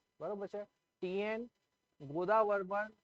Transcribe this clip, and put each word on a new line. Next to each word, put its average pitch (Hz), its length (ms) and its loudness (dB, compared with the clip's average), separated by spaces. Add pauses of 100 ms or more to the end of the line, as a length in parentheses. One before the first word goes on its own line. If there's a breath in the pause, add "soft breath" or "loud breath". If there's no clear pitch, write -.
(180)
બરોબર 196 340 -6
છે, 208 100 -8 (400)
ટી 185 200 -2
એન 220 200 -2 (580)
ગોદાવર્મન 202 880 2 (160)